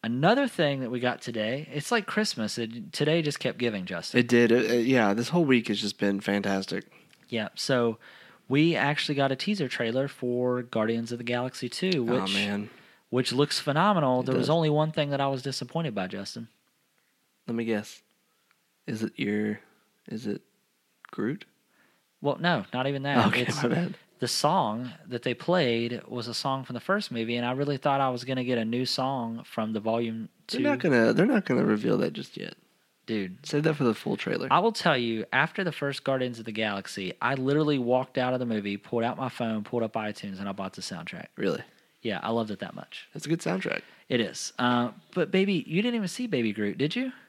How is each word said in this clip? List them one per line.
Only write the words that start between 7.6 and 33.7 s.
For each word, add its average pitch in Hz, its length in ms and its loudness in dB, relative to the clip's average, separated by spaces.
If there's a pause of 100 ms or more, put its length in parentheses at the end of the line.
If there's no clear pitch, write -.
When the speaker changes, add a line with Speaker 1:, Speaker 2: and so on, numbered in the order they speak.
Speaker 1:
we 151 280 4
actually 143 380 0
got 135 180 2
a 131 40 -2
teaser 185 320 -2
trailer 123 400 -2
for 123 540 -2
Guardians 117 500 -2
of 120 60 -6
the 120 60 -8
Galaxy 123 440 -4
two, 170 400 0
Speaker 2:
Oh, 123 140 2
Speaker 1:
which, 95 120 -2
Speaker 2:
man. 101 360 -2 (400)
Speaker 1:
which 123 220 0
looks 139 280 2
phenomenal. 151 600 2
Speaker 2:
It 123 60 -2
Speaker 1:
There 131 80 0
was 131 120 2
Speaker 2:
does. 131 40 0
Speaker 1:
only 160 200 4
one 151 220 2
thing 143 180 0
that 139 100 0
I 139 60 2
was 135 160 -2
disappointed 135 520 -6
by, 95 120 -4
Justin. 98 420 -10 (960)
Speaker 2:
Let 120 80 -6
me 117 120 -2
guess. 107 340 -2 (840)
Is 110 160 -4
it 110 140 -4
your, 104 440 -2 (460)
is 113 200 -8
it 101 140 -4 (680)
Groot? 127 340 -4 (760)
Speaker 1:
Well, 143 200 0
no, 160 320 2
not 127 140 -2
even 139 160 -2
that. 139 260 4
Speaker 2:
Okay, - 140 2
Speaker 1:
It's - 200 -2
Speaker 2:
my 123 60 2
bad. 170 260 0 (240)
Speaker 1:
the 123 100 -2
song 127 640 0 (160)
that 120 160 -6
they 123 120 -2
played 120 720 0
was 120 180 -6
a 120 80 -8
song 135 300 -4
from 127 100 -10
the 117 60 -6
first 208 320 -2
movie, 117 240 -2
and 120 100 -2
I 123 60 -2
really 139 240 0
thought 135 240 2
I 135 80 2
was 123 160 -4
gonna 131 200 -2
get 123 140 2
a 113 60 0
new 120 220 0
song 123 580 -2
from 110 300 -4
the 107 60 -2
volume 113 480 -2 (200)
Speaker 2:
They're 240 140 -4
not 285 180 2
Speaker 1:
two. 180 100 2
Speaker 2:
gonna, 117 220 8
they're 190 140 6
not 240 180 4
gonna - 200 2
reveal 107 340 2
that - 160 0
just - 220 -10
yet. - 180 -10 (520)
Speaker 1:
Dude. 101 400 -6
Speaker 2:
Save 147 160 0
that 156 120 2